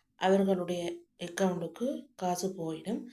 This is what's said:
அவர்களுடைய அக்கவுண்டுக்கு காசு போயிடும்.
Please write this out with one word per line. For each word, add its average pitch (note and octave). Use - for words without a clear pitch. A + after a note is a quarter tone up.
அவர்களுடைய F3+
அக்கவுண்டுக்கு F3
காசு F3+
போயிடும். E3+